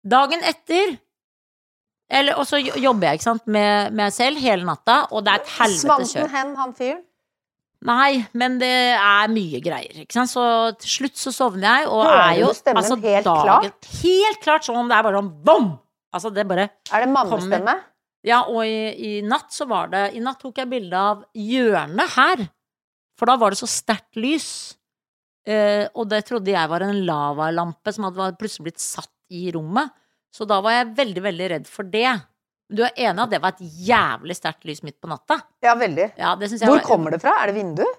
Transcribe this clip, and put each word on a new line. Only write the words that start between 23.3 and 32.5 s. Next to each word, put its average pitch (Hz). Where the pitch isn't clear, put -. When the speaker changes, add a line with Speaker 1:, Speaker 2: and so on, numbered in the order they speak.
Speaker 1:
da 262
var 196
det -
så 233
sterkt -
lys. 269
Eh, 208
og 226
det 214
trodde 202
jeg 160
var 175
en 202
lavalampe 160
som 208
hadde, 185
var 190
plutselig 170
blitt -
satt -
i 180
rommet. 190
Så 220
da 202
var 226
jeg 233
veldig, 196
veldig 185
redd 147
for 196
det. 233